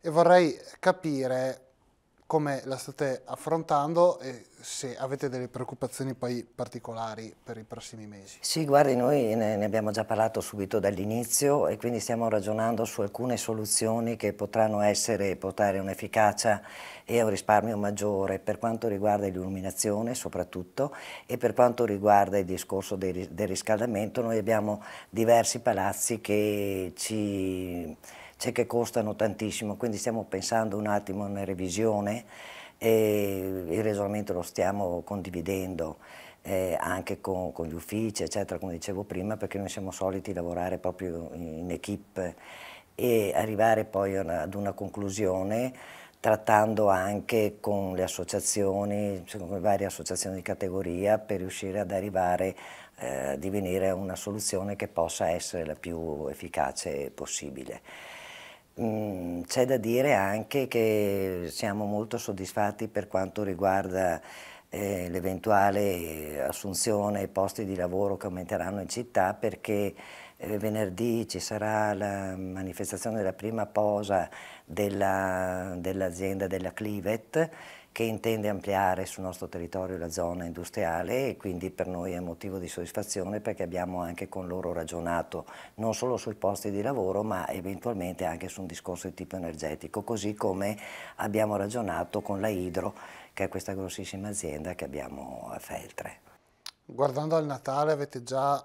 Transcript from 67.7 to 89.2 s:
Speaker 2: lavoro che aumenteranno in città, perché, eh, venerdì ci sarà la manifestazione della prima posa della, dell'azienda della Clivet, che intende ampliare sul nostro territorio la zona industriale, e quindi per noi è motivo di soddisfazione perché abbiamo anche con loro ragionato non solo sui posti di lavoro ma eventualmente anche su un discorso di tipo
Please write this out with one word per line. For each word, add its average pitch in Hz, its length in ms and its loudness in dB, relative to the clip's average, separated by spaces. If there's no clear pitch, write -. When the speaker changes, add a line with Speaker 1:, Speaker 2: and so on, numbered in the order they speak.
Speaker 2:
lavoro 92 400 0
che 98 100 -6
aumenteranno 92 540 -4
in 92 80 -6
città, 104 460 0
perché, 101 600 -2
eh, 107 220 -4
venerdì 110 720 0
ci - 100 -6
sarà 107 560 0
la 98 420 -2
manifestazione 95 840 -6
della 95 140 0
prima 107 340 -4
posa 101 600 2
della, 95 1120 0
dell'azienda 95 720 -2
della 92 240 -4
Clivet, 110 800 -2
che - 100 -2
intende 110 460 0
ampliare 95 580 2
sul - 160 -10
nostro 92 260 -8
territorio 92 480 -6
la 82 140 -4
zona 87 340 -2
industriale, 87 840 -2
e 101 80 -4
quindi 90 340 -4
per 90 160 -4
noi 90 240 -4
è 87 80 -4
motivo 90 400 -8
di 90 80 -8
soddisfazione 95 720 -6
perché 104 240 -4
abbiamo 90 380 -4
anche 87 280 -6
con 92 200 -8
loro 90 240 -4
ragionato 85 760 -4
non 110 200 0
solo 123 220 0
sui 110 180 -6
posti 98 380 -2
di 101 100 -2
lavoro 101 400 0
ma 95 260 -2
eventualmente 92 760 -4
anche 82 240 -4
su 95 140 -10
un 90 40 -8
discorso 85 400 -8
di 90 80 -8
tipo 92 220 -10